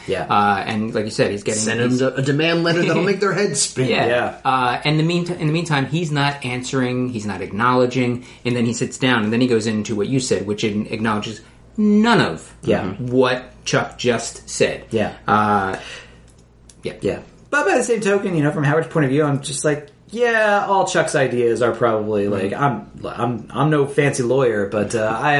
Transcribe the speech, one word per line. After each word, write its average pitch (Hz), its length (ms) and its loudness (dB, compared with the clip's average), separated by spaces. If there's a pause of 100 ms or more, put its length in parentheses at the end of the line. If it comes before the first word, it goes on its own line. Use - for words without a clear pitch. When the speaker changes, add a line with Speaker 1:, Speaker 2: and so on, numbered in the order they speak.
Speaker 1:
Yeah. 92 160 -2
Speaker 2:
Uh, 104 420 2
and 110 300 -4
like 110 80 -2
you 107 80 -6
said, 107 200 0
he's 101 120 -6
getting 107 160 -2
Speaker 3:
Send 113 220 -2
him 123 80 2
Speaker 2:
he's 127 120 2
Speaker 3:
a 131 200 0
demand 160 420 2
letter 165 180 2
that'll 170 220 2
Speaker 2:
<laughs> 202 80 2
Speaker 3:
make 190 80 -2
their 196 140 0
heads 175 280 0
spin. 127 280 -2
Speaker 2:
Yeah. 113 180 2
Speaker 1:
Yeah. 120 380 0
Speaker 2:
Uh, 127 400 0
and 151 120 2
the 156 60 2
mean-, 170 260 0
in 175 180 -4
the 151 60 0
meantime, 156 320 0
he's 156 280 -2
not 143 320 -2
answering, 127 640 -2
he's 107 160 -6
not 98 160 -6
acknowledging, 123 840 0 (220)
and 123 100 0
then 120 100 0
he 120 80 0
sits - 240 -6
down, 123 280 2
and 107 80 0
then 117 80 2
he 127 60 4
goes 113 200 2
into 107 280 -2
what 104 120 -2
you 131 140 0
said, 98 260 -2
which 104 160 -2
in-, 107 240 -2
acknowledges 110 540 -4 (340)
none 214 460 4
of 82 320 -4 (100)
Speaker 1:
Yeah. 98 300 0
Speaker 2:
what 127 580 0 (140)
Chuck - 320 -2
just - 520 -2
said. - 420 -2
Speaker 1:
Yeah. 107 200 -2 (160)
Speaker 2:
Uh, 104 480 2 (1080)
yeah. - 180 -8
Speaker 1:
Yeah. 95 180 -2 (300)
But - 180 0
by 359 100 4
the 233 60 2
same 220 180 0
token, 196 340 0
you 151 80 2
know, 147 80 2
from 151 120 -2
Howard's 156 240 2
point 156 180 0
of 127 60 0
view, 147 120 2
I'm 139 180 0
just - 240 -8
like, 147 240 -2 (200)
yeah, 214 600 2
all 190 160 2
Chuck's 160 300 0
ideas 120 460 2
are 113 120 2
probably, 107 540 0
like, 98 240 0
Speaker 2:
Mm-hmm. 123 540 -4
Speaker 1:
I'm, - 0 -
I'm, 120 440 -6
I'm 139 200 0
no 151 180 4
fancy 139 360 0
lawyer, 117 460 2
but, 104 260 -2
uh, 110 60 0 (180)
I, 147 200 2